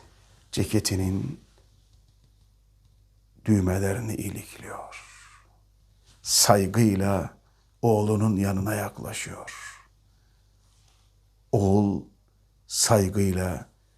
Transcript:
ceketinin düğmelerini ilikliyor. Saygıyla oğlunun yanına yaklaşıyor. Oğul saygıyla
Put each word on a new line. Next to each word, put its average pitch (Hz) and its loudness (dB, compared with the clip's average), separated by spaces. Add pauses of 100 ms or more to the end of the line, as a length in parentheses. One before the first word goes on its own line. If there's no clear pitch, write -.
(520)
ceketinin 98 -2 (2000)
düğmelerini 98 0
ilikliyor. - -12 (1160)
Saygıyla 98 2 (440)
oğlunun 107 2
yanına 98 0
yaklaşıyor. - -10 (1800)
Oğul 101 2 (640)
saygıyla 95 0 (280)